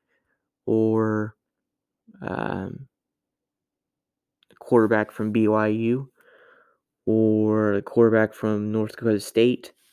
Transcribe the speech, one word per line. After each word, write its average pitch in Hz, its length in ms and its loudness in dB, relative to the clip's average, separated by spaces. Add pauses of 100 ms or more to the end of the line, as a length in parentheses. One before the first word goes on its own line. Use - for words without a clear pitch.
(680)
or, 110 720 -2 (840)
um, - 680 -8 (1600)
the - 80 -20
quarterback 110 540 2
from 107 220 -6
B 110 160 2
Y 107 200 2
U, 113 420 -2 (960)
or 107 680 2
the 101 80 -2
quarterback 110 520 2
from 107 380 -4
North 110 240 -4
Dakota 110 240 -2
State. 123 520 0 (200)